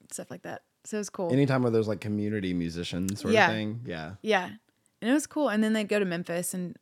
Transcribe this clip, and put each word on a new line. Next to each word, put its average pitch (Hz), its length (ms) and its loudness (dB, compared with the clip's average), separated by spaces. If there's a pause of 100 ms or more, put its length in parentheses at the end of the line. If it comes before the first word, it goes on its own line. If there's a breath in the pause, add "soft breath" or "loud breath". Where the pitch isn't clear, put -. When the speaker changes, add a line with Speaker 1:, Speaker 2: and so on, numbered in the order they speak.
(100)
Speaker 1:
stuff - 200 -12
like 180 120 -14
that. - 200 -10 (220)
So - 120 -8
it 208 40 -2
was 202 100 -8
cool. 170 220 -2
Speaker 2:
Anytime 131 300 4
where 120 80 2
there's, 113 160 4
like, 107 140 -2
community 104 540 -2
musician 87 600 -2
sort 214 200 0
Speaker 1:
Yeah. 202 140 6
Speaker 2:
of 110 60 0
thing. 107 320 -4
Yeah. 82 360 -8
Speaker 1:
Yeah. 196 240 2 (540)
And 220 100 0
it - 20 4
was 302 140 2
cool. 294 240 0
And 214 120 2
then 220 120 2
they'd 214 140 0
go 208 100 2
to 202 60 2
Memphis 175 500 -4
and 180 280 -6